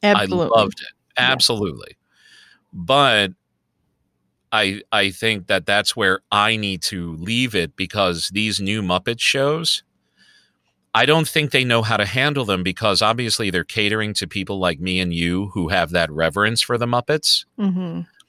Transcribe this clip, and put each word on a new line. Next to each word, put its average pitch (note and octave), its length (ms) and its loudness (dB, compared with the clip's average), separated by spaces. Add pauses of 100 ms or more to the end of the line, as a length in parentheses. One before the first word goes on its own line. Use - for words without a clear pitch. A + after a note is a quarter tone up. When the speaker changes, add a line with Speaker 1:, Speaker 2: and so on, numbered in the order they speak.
Speaker 1:
Absolutely. F#3+ 440 2 (100)
Speaker 2:
I A2 60 8
loved G2+ 180 -2
it. - 140 -18 (240)
Speaker 1:
Yeah. B2+ 120 4
Speaker 2:
Absolutely. G#2 680 -2 (760)
But G#2 600 2 (1200)
I, G#2 300 0 (100)
I G2+ 180 2
think G#2 380 -2
that F#2 180 0
that's G2+ 300 0
where G2 240 2 (100)
I G#2 260 4
need G2 260 -4
to F2 340 -6
leave A2 400 -2
it E2+ 180 -2
because F2+ 540 -2
these G#2 320 -2
new G2+ 220 -2
Muppet F#2 360 -2
shows, D3 640 0 (1120)
I A#2 120 4
don't D#3 200 4
think D3+ 240 -2
they C3 140 2
know A#2 180 2
how A2 140 0
to G2+ 100 2
handle C3 380 -2
them F#2+ 180 0
because F#2+ 400 0
obviously A2 480 0
they're F2 140 0
catering G#2+ 500 -2
to F#2+ 140 -6
people G2 320 -6
like F2 180 0
me F#2 220 -2
and F2+ 120 -2
you F2 420 -2
who F2 160 -2
have E2+ 200 0
that E2 220 0
reverence G2 500 0
for A#2+ 160 -2
the A#2+ 80 -2
Muppets. B2 600 -2 (120)
Speaker 1:
Mm-hmm. F3+ 440 -4 (260)